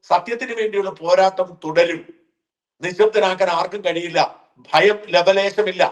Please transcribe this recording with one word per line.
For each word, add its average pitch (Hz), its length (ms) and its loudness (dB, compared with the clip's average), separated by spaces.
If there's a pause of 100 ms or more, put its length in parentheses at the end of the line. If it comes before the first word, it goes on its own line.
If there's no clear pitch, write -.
സത്യത്തിന് 233 500 -2
വേണ്ടിയുള്ള 202 320 -4 (100)
പോരാട്ടം 185 460 2 (160)
തുടരും. 165 380 0 (800)
നിശബ്ദനാക്കാൻ 190 760 0
ആർക്കും 190 280 -6
കഴിയില്ല. 170 340 -2 (500)
ഭയം 196 280 2 (160)
ലവലേശമില്ല. 190 800 2